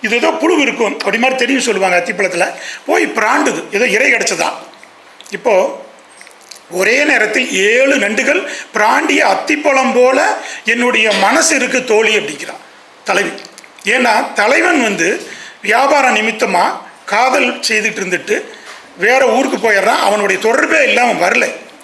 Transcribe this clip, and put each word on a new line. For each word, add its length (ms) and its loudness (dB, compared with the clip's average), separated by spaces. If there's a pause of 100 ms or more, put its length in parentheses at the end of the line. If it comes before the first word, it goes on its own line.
இது 140 -2
ஏதோ 140 2
புழு 300 2
இருக்கும் 380 -2
அப்படி 200 -2
மாதிரி 200 0
தெரியும் 240 0
சொல்லுவாங்க 340 0
அத்திப்பழத்துல, 560 -2 (340)
போய் 200 2
பிராண்டுது, 560 0 (100)
ஏதோ 140 0
இரை 260 2
கிடைச்சதா. 400 -2 (800)
இப்போ 560 0 (840)
ஒரே 340 0
நேரத்தில் 480 0
ஏழு 440 2
நண்டுகள் 520 -2 (240)
பிராண்டிய 540 2
அத்திப்பழம் 680 0
போல 420 4 (280)
என்னுடைய 480 2
மனசு 440 2
இருக்கு 280 -2
தோழி 320 2
அப்படிங்கிறான் 460 -8 (420)
தலைவி. 280 -2 (520)
ஏன்னா 480 0
தலைவன் 500 2
வந்து 440 -2 (360)
வியாபார 480 2
நிமித்தமா 540 0 (400)
காதல் 540 0
செய்துட்டு 420 -2
இருந்துட்டு 420 -4 (540)
வேற 320 2
ஊருக்கு 300 0
போயிடுறான், 420 2
அவனுடைய 420 0
தொடர்பே 400 2
இல்லாம 460 2
வரல. 240 0 (320)